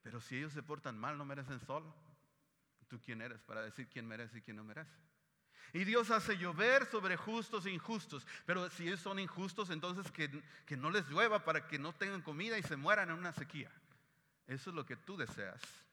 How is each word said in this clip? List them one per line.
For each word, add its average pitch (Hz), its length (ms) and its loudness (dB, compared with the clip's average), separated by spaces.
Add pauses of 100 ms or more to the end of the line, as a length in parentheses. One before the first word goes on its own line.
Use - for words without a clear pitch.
Pero 120 200 -10
si 127 160 -6
ellos 147 160 -4
se 147 100 -6
portan 143 340 -6
mal, 139 200 -4
no 143 80 -6
merecen 139 340 -6
sol. 156 340 -6 (920)
¿Tú 120 140 -10
quién 117 200 -6
eres 117 200 -8
para 110 200 -6
decir 110 260 -8
quién 120 180 -8
merece 113 320 -8
y 107 40 -12
quién 110 160 -12
no 107 60 -12
merece? 107 280 -12 (840)
Y 175 100 2
Dios 226 280 6
hace 208 260 6
llover 208 480 8
sobre 190 320 2
justos 220 480 -2
e 196 60 0
injustos. 170 540 -4 (200)
Pero 180 240 2
si 170 180 -4
ellos 180 140 0
son 196 180 -2
injustos, 190 520 -2
entonces 180 400 -2
que, 147 300 -2 (240)
que 143 120 -6
no 143 120 2
les 185 200 4
llueva 208 340 6
para 156 240 2
que 151 120 -2
no 156 140 -2
tengan 190 280 -2
comida 180 360 -2
y 185 60 -2
se 143 140 -2
mueran 180 320 4
en 160 80 -2
una 175 160 -4
sequía. - 380 -6 (760)
Eso 131 220 -6
es 175 60 -6
lo 143 100 -2
que 123 100 -6
tú 190 220 -10
deseas. 107 440 -4 (320)